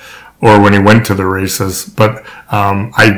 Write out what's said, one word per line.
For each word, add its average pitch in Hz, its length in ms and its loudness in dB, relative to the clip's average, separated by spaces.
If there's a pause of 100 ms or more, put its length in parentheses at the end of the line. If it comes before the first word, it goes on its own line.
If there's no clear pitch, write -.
(400)
or 107 200 4
when 101 120 4
he 101 60 4
went 107 280 2
to 101 80 -2
the 95 120 -4
races. 95 600 -6
But, - 380 -4 (280)
um, 101 440 -4
I 110 220 2